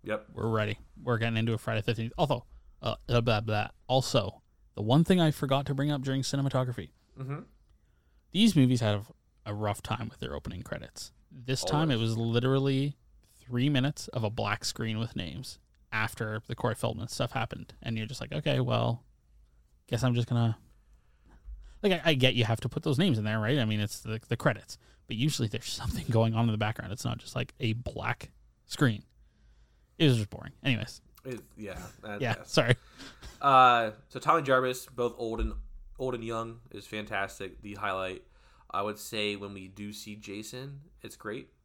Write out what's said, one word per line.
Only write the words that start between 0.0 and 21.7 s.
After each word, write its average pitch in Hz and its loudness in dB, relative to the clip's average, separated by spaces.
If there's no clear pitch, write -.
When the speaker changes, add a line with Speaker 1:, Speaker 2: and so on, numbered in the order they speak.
Speaker 1:
Yep. 107 -4
Speaker 2:
We're 113 -2
ready. 110 0
We're 120 0
getting 113 0
into 113 2
a 104 -2
Friday 110 -2
thirteenth." 113 -2
Although, 139 2
uh, - -2
blah, 120 4
blah, 113 4
blah. 107 -2
Also, - 2
the 104 -6
one 131 6
thing 185 6
I 156 6
forgot 135 0
to 139 -2
bring 139 0
up 139 -2
during 135 0
cinematography. 131 -2
Speaker 1:
Mm-hmm. 139 -8
Speaker 2:
These 202 6
movies 127 6
have 104 0
a 104 -6
rough 104 -2
time 110 -4
with - -16
their 62 -8
opening 82 -8
credits. - -12
This 131 -4
time 156 2
it 127 4
Speaker 1:
Always. 113 2
Speaker 2:
was 113 -2
literally 135 2
three 123 0
minutes 139 0
of 113 -4
a 107 0
black 107 -2
screen 110 -4
with 113 -4
names 90 -10
after 110 -4
the 120 -8
Corey 110 -2
Feldman - -4
stuff - -4
happened. - -8
And 117 -4
you're 110 -6
just 135 -12
like, 131 -10
"Okay, 151 0
well, 120 0
guess 120 -2
I'm 123 2
just 120 0
gonna," 117 2